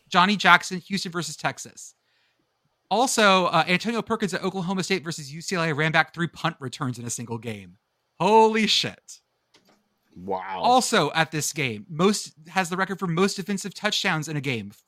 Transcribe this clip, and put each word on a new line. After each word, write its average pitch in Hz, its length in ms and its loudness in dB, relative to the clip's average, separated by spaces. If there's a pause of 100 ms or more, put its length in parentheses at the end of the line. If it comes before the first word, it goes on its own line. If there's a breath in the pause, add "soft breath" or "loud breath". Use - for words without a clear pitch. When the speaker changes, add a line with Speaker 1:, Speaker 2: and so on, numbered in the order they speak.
Speaker 1:
Johnny 196 300 4
Jackson, 175 440 4
Houston 196 300 -6
versus 160 240 -6
Texas. - 600 -10 (960)
Also, 196 560 4
uh, - 200 4
Antonio 202 360 0
Perkins 202 320 -2
at 165 100 -4
Oklahoma 190 380 -2
State 180 200 -2
versus 147 300 -10
U 165 80 -12
C 185 160 -6
L 170 60 0
A 165 100 0
ran 156 200 0
back 160 200 2
three 170 140 -4
punt - 340 -6
returns 127 380 -6
in 120 80 -14
a 117 40 -8
single 117 280 -8
game. 101 400 -12 (420)
Holy 220 460 6
shit. - 540 -4 (960)
Speaker 2:
Wow. 92 480 -6
Speaker 1:
Also 226 500 4
at 160 180 0
this - 240 -4
game, 120 340 -6
most, 185 460 0 (140)
has 185 200 -2
the 175 80 -4
record 190 220 -2
for 190 80 -4
most 180 300 2
defensive 196 360 -6
touchdowns 180 560 -2
in 156 80 -4
a 143 60 -4
game, 110 300 -6 (160)